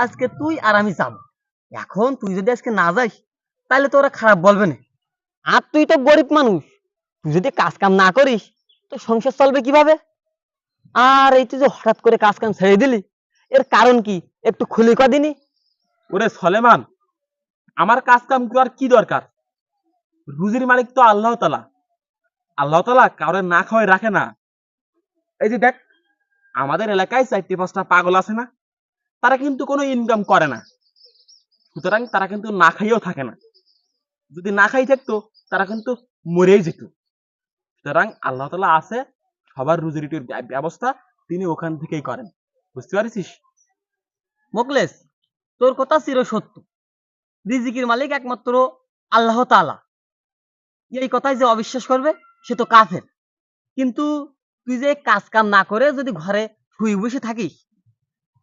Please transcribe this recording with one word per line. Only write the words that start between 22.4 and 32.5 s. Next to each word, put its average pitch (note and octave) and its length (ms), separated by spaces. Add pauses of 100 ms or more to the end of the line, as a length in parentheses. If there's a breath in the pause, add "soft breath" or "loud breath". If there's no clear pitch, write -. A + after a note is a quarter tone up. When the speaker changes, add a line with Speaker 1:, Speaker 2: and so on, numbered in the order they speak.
Speaker 2:
আল্লাহ D3 280
তাআলা B3 200 (140)
কাউরে E3+ 220 (120)
না F3 140
খাওয়াই A3 260
রাখে A3 240
না। C#3+ 60 (1160)
এই G3+ 100
যে B3 140
দেখ, B3+ 100 (800)
আমাদের D3 400
এলাকায় A#3 340
চারটে F#3+ 300
পাঁচটা F#3 220 (100)
পাগল F3+ 300
আছে G#3+ 180
না? B3 60 (800)
তারা B3+ 140
কিন্তু C#4 340
কোনো C#4+ 120 (100)
ইনকাম A#3 280 (100)
করে E3+ 220
না, A2+ 60 (1120)
সুতরাং F#3 300 (120)
তারা F#3+ 180
কিন্তু G#3 160 (140)